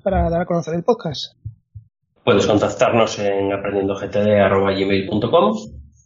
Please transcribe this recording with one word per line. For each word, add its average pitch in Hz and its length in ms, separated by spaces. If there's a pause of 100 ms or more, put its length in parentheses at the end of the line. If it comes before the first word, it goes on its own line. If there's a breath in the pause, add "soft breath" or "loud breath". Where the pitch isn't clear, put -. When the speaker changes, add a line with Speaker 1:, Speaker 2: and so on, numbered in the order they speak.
Speaker 1:
para 175 280
dar 170 120
a 175 40
conocer 170 280
el 170 100
podcast. 226 520 (880)
Speaker 2:
Puedes 101 220
contactarnos 113 720
en 98 340
aprendiendogtd 98 640 (240)
arroba 98 320
gmail 95 360
punto 104 220
com. 190 260 (500)